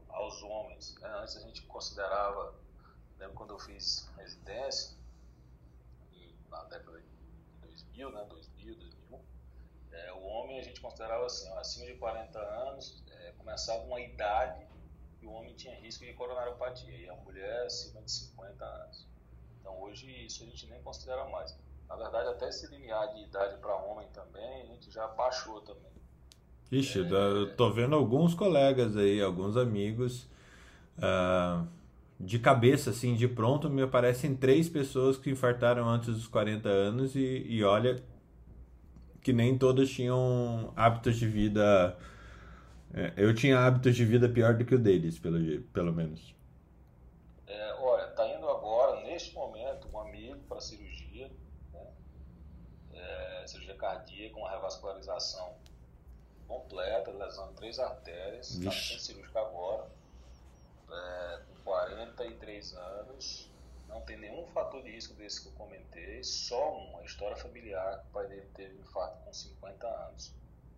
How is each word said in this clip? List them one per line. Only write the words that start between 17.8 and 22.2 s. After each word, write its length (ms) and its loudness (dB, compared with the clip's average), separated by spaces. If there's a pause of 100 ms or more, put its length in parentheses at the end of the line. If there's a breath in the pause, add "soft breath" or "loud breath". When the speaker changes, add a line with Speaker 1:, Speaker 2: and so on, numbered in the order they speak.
Speaker 1:
de 100 -10
cinquenta 540 -12
anos. 420 -16 (520)
Então 200 -16
hoje 300 -16 (160)
isso 160 -14
a 60 -20
gente 180 -18
nem 160 -20
considera 440 -10
mais. 300 -10 (320)
Na 80 -14
verdade, 340 -2